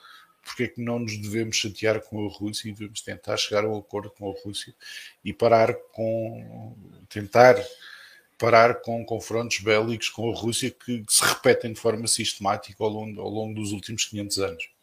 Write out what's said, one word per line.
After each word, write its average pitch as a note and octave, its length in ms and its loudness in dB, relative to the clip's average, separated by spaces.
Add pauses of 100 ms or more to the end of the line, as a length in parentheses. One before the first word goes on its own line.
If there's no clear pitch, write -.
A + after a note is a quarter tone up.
(420)
porque - 220 -6
é A2+ 40 -2
que - 140 -10
não A#2+ 160 -2
nos A2 180 -4
devemos G#2+ 400 -4
chatear G#2+ 440 0
com G#2 260 -8
a - 20 -6
Rússia G#2 400 -8
e G#2+ 40 -8
devemos G#2 280 -12
tentar G2+ 360 -8
chegar G#2 280 0
a A2 40 -2
um G#2+ 100 -4
acordo G2+ 320 -8
com G#2 180 -12
a G2 60 -8 (100)
Rússia - 300 -10 (500)
e G2+ 80 -6
parar A2+ 400 6 (200)
com, A2+ 840 -6 (320)
tentar A#2+ 480 8 (800)
parar A2+ 460 6
com A#2 220 -6
confrontos A2+ 560 -4
bélicos A2 500 2
com A2+ 200 -4
a G#2 40 -4
Rússia A#2 360 -2
que, A#2+ 340 -8
que - 80 -4
se - 120 4
repetem A#2+ 480 4
de - 80 -12
forma A2+ 280 0
sistemática G#2 760 -2
ao G#2+ 80 2
longo, G#2+ 300 -8
ao G2 100 -6
longo A2 240 -6
dos G#2 180 -6
últimos G#2+ 320 -6
quinhentos G#2 340 -6
anos. F2+ 300 -4 (140)